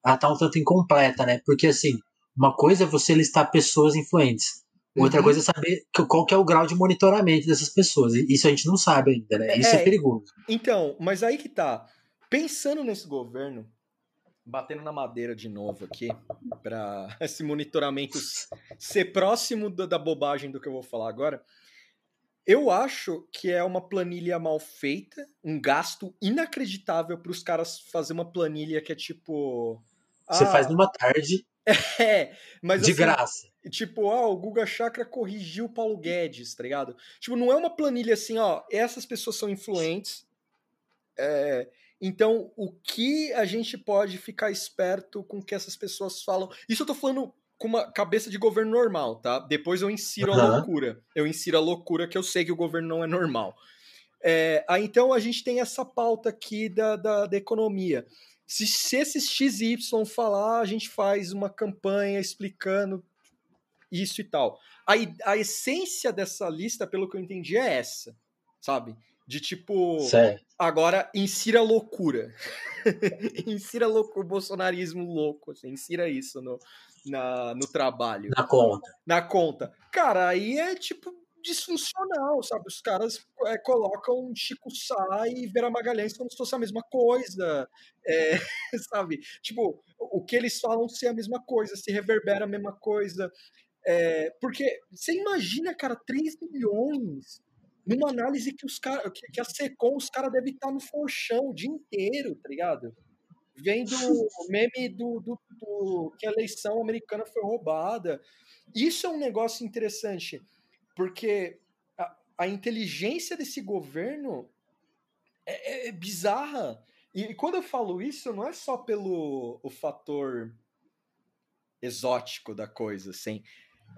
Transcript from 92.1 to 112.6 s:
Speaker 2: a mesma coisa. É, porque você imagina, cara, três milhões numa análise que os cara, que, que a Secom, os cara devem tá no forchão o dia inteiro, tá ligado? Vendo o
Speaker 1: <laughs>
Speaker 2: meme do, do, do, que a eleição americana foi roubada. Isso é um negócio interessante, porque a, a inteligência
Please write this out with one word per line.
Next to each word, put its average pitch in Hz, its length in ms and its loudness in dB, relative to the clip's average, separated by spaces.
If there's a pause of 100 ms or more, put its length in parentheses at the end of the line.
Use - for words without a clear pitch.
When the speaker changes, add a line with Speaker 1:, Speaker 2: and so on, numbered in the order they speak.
Speaker 2:
a 202 40 -6
mesma 202 300 -8
coisa. 196 500 -2 (560)
É, 165 560 2
porque 262 400 -2 (120)
você 320 200 -6
imagina, 339 600 -2
cara, 262 220 -6
três 311 440 -4
milhões 240 1040 -4 (420)
numa 269 240 0
análise 254 420 -4
que - 140 -16
os - 140 -12
cara, 269 320 -6
que, - 160 -20
que - 120 -8
a - 40 -6
Secom, 269 520 -2
os - 140 -8
cara 262 180 -4
devem 254 280 -2
tá 269 160 -6
no 269 80 -6
forchão 269 720 -4
o 233 40 -10
dia 180 160 -8
inteiro, 240 640 -6
tá - 140 -20
ligado? 139 440 -4 (640)
Vendo 202 400 -2
o 254 340 2 (180)
Speaker 1:
<laughs> 180 40 -10
Speaker 2:
meme 240 380 0
do, 233 320 -6
do, 226 180 -10 (220)
do, 190 580 -6
que 214 80 -8
a 214 60 -2
eleição 220 500 -4
americana 226 420 -6
foi 214 180 -8
roubada. 175 800 -4 (540)
Isso 320 320 -2
é 359 40 -4
um 320 80 -6
negócio 226 460 -4
interessante, 208 800 -8 (540)
porque 185 640 -4 (360)
a, 175 200 -8 (220)
a 180 100 -2
inteligência 214 880 -6